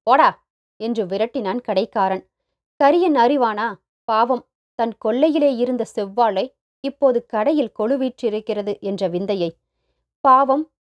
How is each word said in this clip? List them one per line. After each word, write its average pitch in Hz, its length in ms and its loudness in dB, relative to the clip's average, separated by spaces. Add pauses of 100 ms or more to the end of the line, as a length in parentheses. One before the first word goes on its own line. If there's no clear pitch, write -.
போடா 254 260 4 (500)
என்று 226 260 -4
விரட்டினான் 208 560 -4
கடைக்காரன். 190 600 -2 (560)
கரியன் 311 380 4
அறிவானா, 233 500 0 (360)
பாவம், 233 440 0 (320)
தன் 233 140 -2 (120)
கொல்லையிலே 277 500 2
இருந்த 240 300 -2
செவ்வாழை 202 600 -2 (340)
இப்போது 262 460 0
கடையில் 240 540 -2
கொழுவீற்றிருக்கிறது 220 1000 -4
என்ற 196 280 -4
விந்தையை? 175 440 -4 (680)
பாவம், 269 520 2 (200)